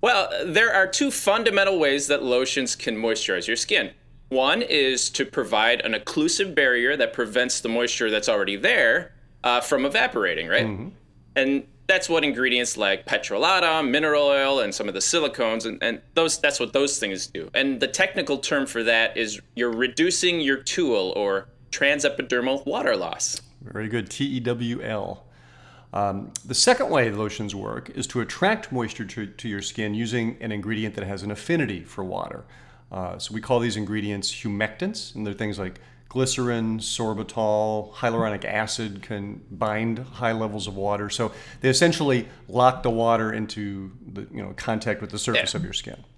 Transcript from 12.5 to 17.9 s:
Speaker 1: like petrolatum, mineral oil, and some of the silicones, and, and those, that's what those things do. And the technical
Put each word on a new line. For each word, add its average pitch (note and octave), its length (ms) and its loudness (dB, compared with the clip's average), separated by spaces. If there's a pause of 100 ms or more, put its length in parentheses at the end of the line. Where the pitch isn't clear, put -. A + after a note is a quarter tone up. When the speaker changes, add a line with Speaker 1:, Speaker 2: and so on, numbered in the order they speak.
Speaker 1:
like G2 280 0
petrolatum, D#3+ 880 2
mineral D3+ 340 4
oil, C#3 360 4
and G#2 120 -2
some G#2+ 140 -4
of F#2+ 80 -4
the F#2+ 40 -2
silicones, A2+ 680 0
and, G2 160 -6
and A2+ 180 -2 (140)
those, E3 240 4
that's C#3+ 200 2
what A#2+ 140 -4
those C#3 240 2
things F#2+ 300 -4
do. - 260 -8
And C3 260 2
the C3+ 80 0
technical F#3 520 0